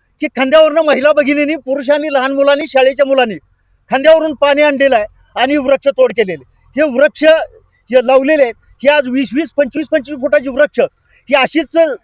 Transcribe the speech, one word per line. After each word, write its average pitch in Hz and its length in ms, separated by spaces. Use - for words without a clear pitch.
की 302 60
खांद्यावरनं 302 540
महिला 294 320
भगिनींनी, 294 420
पुरुषांनी, 285 580
लहान 269 180
मुलांनी, 277 360
शाळेच्या 269 380
मुलांनी 254 300
खांद्यावरून 311 440
पाणी 285 280
आणलेलं 277 340
आहे 208 100
आणि 262 220
वृक्ष 269 300
तोड 254 240
केलेले. 180 320
हे 285 80
वृक्ष 285 400
जे 254 140
लावलेले 269 400
आहेत 233 100
हे 262 60
आज 294 200
वीस 254 240
वीस, 294 180
पंचवीस 285 360
पंचवीस 285 340
फुटाची 277 280
वृक्ष 269 300
ही 277 60
अशीच 277 420